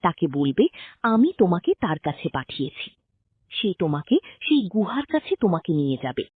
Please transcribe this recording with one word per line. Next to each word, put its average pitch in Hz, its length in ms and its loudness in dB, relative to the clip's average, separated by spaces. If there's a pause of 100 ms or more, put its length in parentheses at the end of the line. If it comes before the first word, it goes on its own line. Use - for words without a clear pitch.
তাকে 165 260 -2
বলবে, 143 400 2 (360)
আমি 226 340 4
তোমাকে 180 360 2
তার 156 260 -2
কাছে - 340 -6
পাঠিয়েছি। - 580 -8 (580)
সে - 300 -4
তোমাকে 151 360 0 (260)
সেই 269 320 0
গুহার 220 320 -2
কাছে - 340 -2
তোমাকে 175 340 0
নিয়ে 143 300 0
যাবে। 127 200 -6 (140)